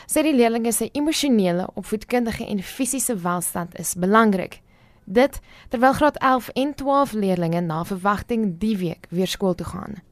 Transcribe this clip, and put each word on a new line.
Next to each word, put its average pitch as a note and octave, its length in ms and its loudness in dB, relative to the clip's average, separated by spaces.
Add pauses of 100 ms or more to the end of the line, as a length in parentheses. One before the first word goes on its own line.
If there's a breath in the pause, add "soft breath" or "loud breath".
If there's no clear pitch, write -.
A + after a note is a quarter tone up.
sê - 160 2
die D4+ 140 2
leerlinge A#3 360 4
se A3+ 220 -2
emosionele, A#3 800 2
opvoedkundige A3+ 720 -4
en G3+ 160 -4
fisiese B3+ 540 -4
welstand F3 640 -4
is - 160 -6
belangrik. F#3+ 640 2 (440 soft breath)
Dit B3 360 2 (280 loud breath)
terwyl C4 240 4
graad C#4+ 280 2
elf B3+ 280 2
en C#4 260 -2
twaalf C#4 380 0
leerlinge F3 480 0
na E3 220 -4
verwagting G3+ 760 -2
die G#3+ 180 0
week F3+ 320 -6
weer F3+ 180 -2
skool F3+ 280 0
toe E3+ 100 -10
gaan. - 300 -10 (160)